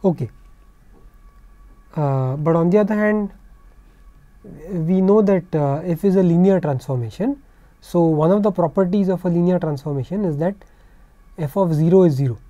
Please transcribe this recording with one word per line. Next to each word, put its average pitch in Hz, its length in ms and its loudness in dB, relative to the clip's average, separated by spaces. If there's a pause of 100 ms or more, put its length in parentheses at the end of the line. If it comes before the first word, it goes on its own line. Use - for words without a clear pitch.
Okay. 156 260 -2 (1700)
Uh, 135 400 -2
but 156 200 0
on 170 160 2
the 208 80 4
other 208 160 0
hand, 214 360 -2 (1400)
we 185 320 0
know 202 200 4
that, 190 340 0
uh, 143 300 -2
f 170 180 -4
is 196 120 2
a 190 80 2
linear 180 360 4
transformation. 139 840 -4 (400)
So, - 200 -2
one 160 300 2
of 208 100 2
the 208 100 0
properties 185 580 0
of 180 160 -4
a 180 40 0
linear 175 300 2
transformation 151 680 -6
is 151 120 -2
that 180 180 -2 (840)
f 151 180 -6
of 190 160 0
zero 165 300 4
is 165 140 4
zero. 127 240 -2 (100)